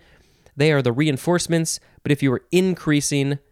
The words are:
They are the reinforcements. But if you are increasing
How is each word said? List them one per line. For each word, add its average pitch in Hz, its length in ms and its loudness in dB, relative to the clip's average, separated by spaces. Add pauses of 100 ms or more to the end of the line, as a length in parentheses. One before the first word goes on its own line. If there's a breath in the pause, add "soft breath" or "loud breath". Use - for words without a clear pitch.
(560 soft breath)
They 151 160 2
are 143 100 2
the 123 100 2
reinforcements. 160 880 -2 (240 soft breath)
But 143 80 -2
if 143 100 0
you 139 120 2
are 123 180 -6
increasing 147 880 0 (120)